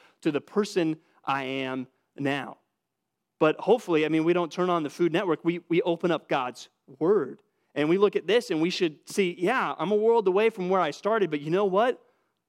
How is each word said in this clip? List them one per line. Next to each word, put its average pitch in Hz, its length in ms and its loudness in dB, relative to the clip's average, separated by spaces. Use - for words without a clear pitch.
to 165 100 -2
the 143 120 -2
person 175 560 -2
I 135 200 -2
am 131 420 -6
now." 139 400 -6
But 156 220 2
hopefully, 180 440 2
I 151 60 0
mean, 160 140 2
we 170 100 2
don't 175 180 -2
turn 180 160 -2
on 170 140 0
the 143 80 -6
Food 170 200 0
Network. 170 320 -2
We, 170 180 -2
we 170 120 2
open 175 280 -2
up 156 180 -4
God's 127 400 -4
Word. 165 420 0
And 147 140 0
we 170 80 4
look 196 180 4
at 156 120 -4
this 220 240 2
and 160 100 -2
we 165 80 2
should 165 400 -4
see, 180 300 -2
"Yeah, 185 400 0
I'm 170 120 -2
a 214 60 2
world 220 320 4
away 208 220 4
from 185 180 -6
where 185 140 4
I 156 80 0
started, 202 400 0
but 151 100 -2
you 151 100 -6
know 190 140 2
what? 208 340 0